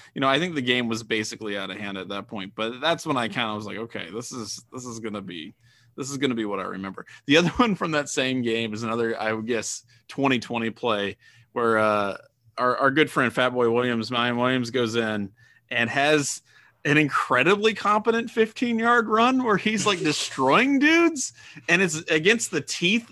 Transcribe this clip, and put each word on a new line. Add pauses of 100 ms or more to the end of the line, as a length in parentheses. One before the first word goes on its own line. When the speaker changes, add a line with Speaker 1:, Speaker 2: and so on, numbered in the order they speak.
(160)
Speaker 1:
you
know,
I
think
the
game
was
basically
out
of
hand
at
that
point,
but
that's
when
I
kinda
was
like,
"Okay,
this
is,
this
is
gonna
be, (420)
this
is
gonna
be
what
I
remember." (220)
The
other
<laughs>
one
from
that
same
game
is
another,
I
would
guess, (240)
twenty
twenty
play (340)
where,
uh, (400)
our,
our
good
friend
Fat
Boy
Williams,
Mayan
Williams,
goes
in (400)
and
has (440)
an
incredibly
competent
fifteen-yard
run
where
he's,
like,
Speaker 2:
<laughs>
Speaker 1:
destroying
dudes, (380)
and
it's (160)
against
the
teeth